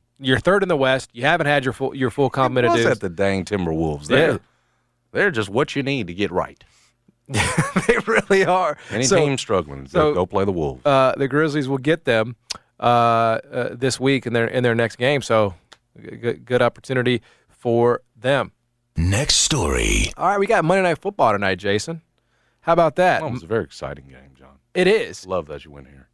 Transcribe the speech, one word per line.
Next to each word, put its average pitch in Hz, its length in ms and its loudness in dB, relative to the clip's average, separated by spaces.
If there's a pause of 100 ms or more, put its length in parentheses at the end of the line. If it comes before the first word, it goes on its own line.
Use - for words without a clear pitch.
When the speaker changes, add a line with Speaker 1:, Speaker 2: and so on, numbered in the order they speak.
(220)
Speaker 1:
You're 131 180 2
third 196 240 2
in 180 60 -2
the 160 80 0
West. 131 340 0
You 117 120 -8
haven't 160 240 2
had 143 180 2
your 123 80 -2
full, 131 200 -6
your 131 160 -2
full 135 200 0
complement 127 340 0
Speaker 2:
It 120 60 4
Speaker 1:
of 117 60 4
Speaker 2:
was 117 80 2
Speaker 1:
dudes. 120 120 2
Speaker 2:
at 107 60 -8
the 98 80 -4
dang 95 340 0
Timberwolves. 80 680 -2
Speaker 1:
Yeah. 127 60 2
Speaker 2:
They're, 143 240 2 (720)
they're 180 200 0
just 110 180 -4
what 120 260 -2
you 139 80 -2
need 127 240 -4
to 87 60 -12
get 95 180 -2
right. 82 320 -4 (640)
Speaker 1:
<laughs> 143 60 -10 (540)
They 233 100 2 (100)
really 196 380 2
are. 175 320 0 (140)
Speaker 2:
Any 110 120 -2
Speaker 1:
So, 131 140 2
Speaker 2:
team 143 200 2
struggling, 71 500 -4
Speaker 1:
so, 151 260 0
Speaker 2:
go 90 120 0
play 95 200 -2
the 202 60 0
Wolves. 156 340 -4
Speaker 1:
uh, 135 320 4
the 139 100 -2
Grizzlies 147 400 0
will 135 100 -2
get 151 280 -2
them, 117 300 0 (440)
uh, - 40 -4
uh, 117 920 2
this 123 240 -2
week 135 280 0
in 110 60 -4
their, 117 120 2
in 123 180 -2
their 117 120 2
next 117 220 0
game. 131 240 0
So, 107 340 0 (440)
g-, - 180 -16
g-, 117 160 -4
good 123 280 -2
opportunity 123 600 0 (260)
for 120 540 0 (140)
them. 127 360 -2 (440)
Speaker 3:
Next 98 420 0
story. 60 800 0
Speaker 1:
All 170 100 -2
right, 202 120 0
we 196 80 0
got 202 180 2
Monday 190 180 2
Night 170 160 0
Football 151 340 0
tonight, 98 220 0
Jason. 104 460 -4 (600)
How 165 120 0
about 165 240 2
that? 175 240 2
Speaker 2:
Well, 131 100 -6
it - 20 -6
was 127 100 -8
a 80 40 -18
very 104 160 -2
exciting 67 440 -12
game, 67 300 -20
John. - 220 -20 (160)
Speaker 1:
It 180 120 4
is. 185 380 0
Speaker 2:
Love 90 220 -4
that 73 180 -14
you 76 60 -20
went 69 160 -20
here. - 260 -20